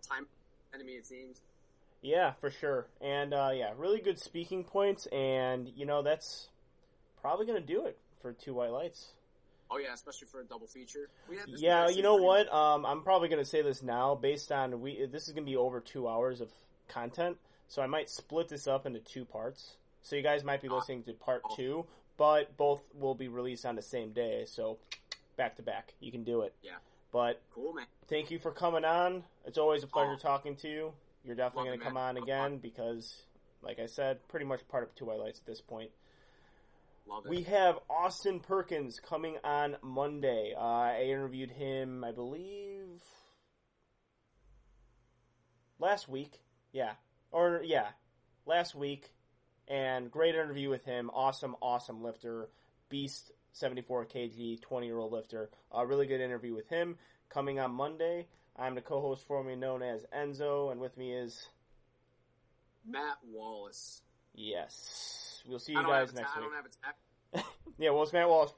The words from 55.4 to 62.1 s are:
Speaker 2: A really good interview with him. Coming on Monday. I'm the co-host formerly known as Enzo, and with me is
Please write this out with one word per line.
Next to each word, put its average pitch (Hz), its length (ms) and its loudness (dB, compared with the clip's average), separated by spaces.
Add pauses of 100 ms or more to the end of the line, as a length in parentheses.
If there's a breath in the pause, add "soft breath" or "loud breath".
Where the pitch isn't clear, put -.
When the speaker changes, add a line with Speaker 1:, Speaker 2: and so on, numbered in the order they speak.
Speaker 2:
A 120 140 0
really 139 200 2
good 131 160 0
interview 123 320 -4
with 110 160 -8
him. 170 280 -2 (320 soft breath)
Coming 139 300 -2
on 127 120 0
Monday. 160 560 -2 (300 soft breath)
I'm 127 180 -4
the 123 60 -6
co-host 139 460 -4
formerly 135 280 -2
known 131 260 -2
as 117 240 -4 (100)
Enzo, 143 560 -2
and 120 80 -6
with 127 180 -8
me 127 160 -6
is 123 340 -8 (1400)